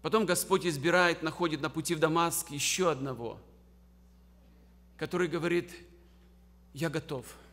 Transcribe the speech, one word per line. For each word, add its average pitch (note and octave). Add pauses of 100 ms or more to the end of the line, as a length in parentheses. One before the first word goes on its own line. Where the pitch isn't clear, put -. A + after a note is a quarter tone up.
Потом G3+
Господь F3+
избирает, E3+
находит D#3
на D3+
пути E3
в D#3
Дамаск E3
еще E3
одного, A#2+ (1600)
который F3
говорит: F3 (1000)
"Я D#3
готов. C#3+ (280)